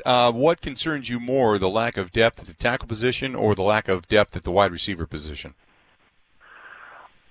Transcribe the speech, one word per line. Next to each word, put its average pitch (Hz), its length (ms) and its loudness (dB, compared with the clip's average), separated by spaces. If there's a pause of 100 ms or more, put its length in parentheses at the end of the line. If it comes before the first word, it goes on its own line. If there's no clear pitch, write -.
Uh, 123 260 4
what 143 300 0
concerns 139 480 -8
you 120 100 -6
more, 120 380 2
the 95 100 0
lack 113 300 -2
of 92 160 -6
depth 113 260 2
at - 60 -20
the 85 80 -18
tackle - 340 -4
position 123 480 -4
or 104 180 2
the 95 100 0
lack 107 260 2
of 92 180 -2
depth 104 300 2
at 87 60 -10
the 92 80 -6
wide 98 200 4
receiver 85 340 -8
position? 76 500 -12 (1800)